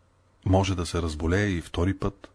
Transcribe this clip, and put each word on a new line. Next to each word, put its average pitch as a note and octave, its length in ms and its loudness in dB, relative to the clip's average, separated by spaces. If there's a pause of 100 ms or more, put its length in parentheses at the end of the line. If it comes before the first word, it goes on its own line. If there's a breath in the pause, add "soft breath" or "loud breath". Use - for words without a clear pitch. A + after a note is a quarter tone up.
(460)
Може F#2+ 280 4
да F2 120 -4
се D#2+ 160 -2
разболее E2 440 0
и F2+ 140 -2
втори F#2 380 -2
път. - 360 -6